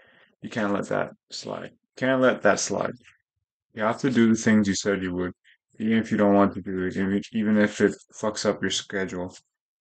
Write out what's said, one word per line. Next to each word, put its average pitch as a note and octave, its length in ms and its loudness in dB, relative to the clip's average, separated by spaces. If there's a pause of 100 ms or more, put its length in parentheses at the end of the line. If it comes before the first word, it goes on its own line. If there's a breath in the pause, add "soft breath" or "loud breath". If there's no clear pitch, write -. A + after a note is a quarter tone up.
(420 soft breath)
You - 80 -12
can't G#2 220 -4
let - 160 -4
that - 240 -4 (180)
slide. - 420 -12 (240)
Can't C3 260 0
let B2 200 2
that G2 180 2
slide. - 320 -4 (840)
You A2 80 -6
have A2+ 180 -2
to C#3 100 0
do A#2 200 6
the A2+ 60 4
things G#2+ 320 4
you F#2+ 60 2
said G2 280 -2
you F2+ 120 -6
would, F2+ 180 -4 (460 soft breath)
even A2+ 200 2
if A2 140 -2
you A2 60 0
don't G2+ 160 4
want G2+ 200 4
to F#2+ 80 -10
do F#2 220 -6
it, F2+ 120 -4
even, G2 260 -2 (100)
even G#2+ 260 0
if G#2 220 0
it G2+ 140 4 (260)
fucks - 260 -4
up F#2+ 160 -2
your F#2+ 80 -2
schedule, F#2 680 -6 (440)